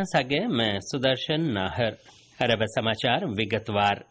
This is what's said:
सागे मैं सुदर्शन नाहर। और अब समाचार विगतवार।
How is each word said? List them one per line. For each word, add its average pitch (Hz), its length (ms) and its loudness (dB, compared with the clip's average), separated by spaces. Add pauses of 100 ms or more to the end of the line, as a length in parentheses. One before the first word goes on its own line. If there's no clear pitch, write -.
सागे 143 340 0 (100)
मैं 113 320 2
सुदर्शन 135 720 0
नाहर। 104 460 0 (460)
और 123 80 4
अब 113 160 4
समाचार 120 640 0
विगतवार। 104 840 0